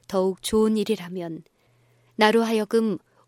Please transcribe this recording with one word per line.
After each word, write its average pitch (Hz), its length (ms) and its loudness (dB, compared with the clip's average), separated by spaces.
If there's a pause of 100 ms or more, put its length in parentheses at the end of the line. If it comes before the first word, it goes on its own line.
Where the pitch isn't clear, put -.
더욱 190 340 -2
좋은 220 340 2
일이라면 175 680 -6 (720)
나로 220 260 4
하여금 220 560 0 (300)